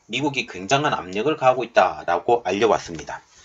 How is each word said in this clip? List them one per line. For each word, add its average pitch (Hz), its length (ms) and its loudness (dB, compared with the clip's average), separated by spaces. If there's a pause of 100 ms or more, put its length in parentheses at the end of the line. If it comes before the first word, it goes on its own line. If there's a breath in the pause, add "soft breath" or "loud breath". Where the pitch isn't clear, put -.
미국이 127 400 -4
굉장한 123 480 0
압력을 101 420 -4
가하고 127 280 2
있다라고 90 800 2
알려왔습니다. 98 760 -2 (240 loud breath)